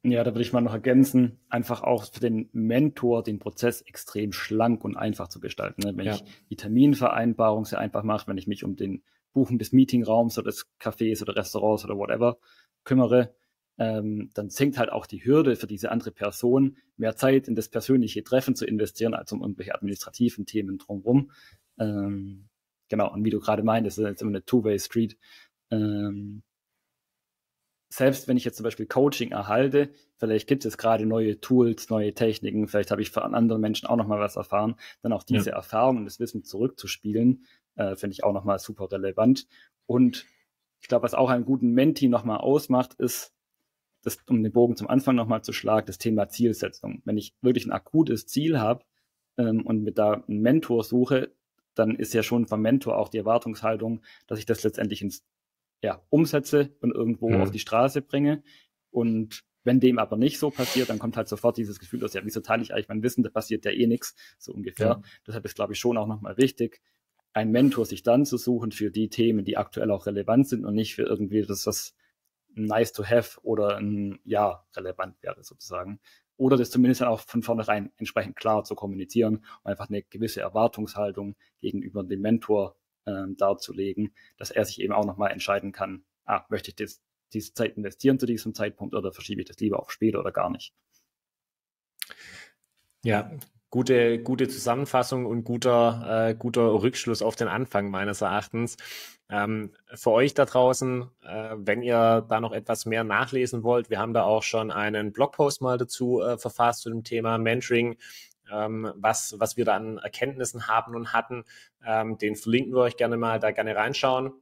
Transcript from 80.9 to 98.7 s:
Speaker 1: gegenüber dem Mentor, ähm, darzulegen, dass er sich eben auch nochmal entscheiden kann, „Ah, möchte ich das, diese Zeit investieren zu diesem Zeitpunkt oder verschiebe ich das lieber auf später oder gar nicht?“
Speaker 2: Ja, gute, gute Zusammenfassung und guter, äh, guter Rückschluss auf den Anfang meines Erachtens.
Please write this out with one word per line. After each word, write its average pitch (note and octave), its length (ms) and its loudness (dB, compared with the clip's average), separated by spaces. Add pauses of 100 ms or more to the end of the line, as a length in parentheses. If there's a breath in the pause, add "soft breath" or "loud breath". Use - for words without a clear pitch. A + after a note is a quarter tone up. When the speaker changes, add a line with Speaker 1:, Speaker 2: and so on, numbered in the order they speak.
Speaker 1:
gegenüber G2+ 440 -6
dem F#2+ 160 -6
Mentor, G#2+ 560 0 (300)
ähm, F#2+ 300 -8
darzulegen, G2 800 -2 (240 soft breath)
dass - 120 -12
er A2 140 0
sich - 160 -8
eben G#2 140 -2
auch G#2 100 2
nochmal G2 260 -2
entscheiden G2 420 -4
kann, F#2+ 320 -8 (200)
„Ah, - 240 -2
möchte G#2 220 -6
ich - 60 -20
das, - 260 -10 (320)
diese G#2+ 180 -8
Zeit A2+ 240 -4
investieren B2+ 420 2
zu B2+ 80 0
diesem A2 280 -4
Zeitpunkt G#2 400 -6
oder F#2+ 180 -4
verschiebe G2+ 300 -10
ich - 60 -12
das - 100 -20
lieber G2+ 220 0
auf - 100 -18
später G#2+ 300 0
oder F#2+ 120 -6
gar F#2 180 -2
nicht?“ - 240 -10 (2250 loud breath)
Speaker 2:
Ja, G#2+ 260 2 (400)
gute, A#2+ 520 4
gute B2+ 260 0
Zusammenfassung B2+ 800 -2
und A#2 180 -4
guter, A#2 840 2
äh, A2+ 40 -2
guter A2+ 480 2
Rückschluss A#2 400 -2
auf A2 140 0
den A#2 120 -2
Anfang G2+ 420 -2
meines G2 320 -4
Erachtens. G#2+ 540 -2 (520 loud breath)